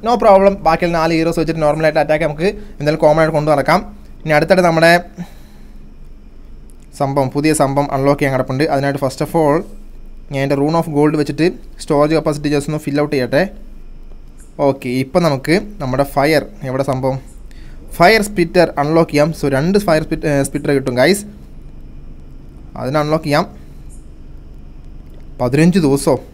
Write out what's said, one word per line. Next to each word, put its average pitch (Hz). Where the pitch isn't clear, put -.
no 233
problem. 196
ബാക്കിയുള്ള 165
നാല് 165
ഹീറോസ് 165
വെച്ചിട്ട് 160
നോർമലായിട്ട് 156
അറ്റാക്ക് 151
നമുക്ക് 151
എന്തായാലും 151
കോമൺ 151
ആയിട്ട് 160
കൊണ്ടു 151
നടക്കാം. 151
ഇനി 156
അടുത്തായിട്ട് 180
നമ്മുടെ 165
സംഭവം, 135
പുതിയ 147
സംഭവം 139
അൺലോക്ക് 143
ചെയ്യാൻ 135
കിടപ്പുണ്ട്. 131
അതിനായിട്ട് 139
first -
of -
all 147
ഞാൻ 135
എൻ്റെ 139
Rune 156
of 160
Gold 147
വെച്ചിട്ട് 147
സ്റ്റോറേജ് 147
കപ്പാസിറ്റി 147
just 143
ഒന്ന് 151
ഫിൽ 147
ഔട്ട് 147
ചെയ്യട്ടെ. 131
ഓക്കെ, 135
ഇപ്പം 170
നമുക്ക് 147
നമ്മുടെ 135
ഫയർ, 143
എവിടെ 131
സംഭവം, 131
ഫയർ 208
സ്പിറ്റർ 175
അൺലോക്ക് 160
ചെയ്യാം. 147
So, -
രണ്ട് 180
ഫയർ 156
സ്പിറ്റ്-, 156
ഏ, 139
സ്പിറ്റർ 147
കിട്ടും, 131
ഗൈസ്. 185
അതിന് 135
അൺലോക്ക് 151
ചെയ്യാം. 151
പതിനഞ്ച് 156
ദിവസമോ? 139